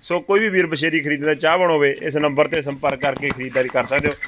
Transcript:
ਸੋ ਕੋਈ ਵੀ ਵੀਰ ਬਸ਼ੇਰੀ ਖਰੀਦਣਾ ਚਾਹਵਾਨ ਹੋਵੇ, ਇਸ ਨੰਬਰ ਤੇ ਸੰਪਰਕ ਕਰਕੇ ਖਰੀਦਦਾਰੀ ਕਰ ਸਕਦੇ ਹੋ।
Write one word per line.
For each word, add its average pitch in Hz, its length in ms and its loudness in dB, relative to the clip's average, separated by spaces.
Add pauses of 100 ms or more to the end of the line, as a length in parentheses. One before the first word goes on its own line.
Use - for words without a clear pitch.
ਸੋ 175 180 -4
ਕੋਈ 196 200 2
ਵੀ 220 100 2
ਵੀਰ 185 180 2
ਬਸ਼ੇਰੀ 160 320 0
ਖਰੀਦਣਾ 147 340 0
ਚਾਹਵਾਨ 170 360 2
ਹੋਵੇ, 143 320 2
ਇਸ 151 160 -2
ਨੰਬਰ 147 300 2
ਤੇ 160 140 -2
ਸੰਪਰਕ 135 380 -2
ਕਰਕੇ 139 300 -2
ਖਰੀਦਦਾਰੀ 127 400 -2
ਕਰ 127 160 0
ਸਕਦੇ 143 240 0
ਹੋ। 143 40 -4 (140)